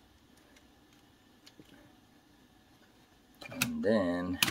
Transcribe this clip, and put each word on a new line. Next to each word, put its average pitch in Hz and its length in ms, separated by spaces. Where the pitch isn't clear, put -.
And - 320
then, 90 640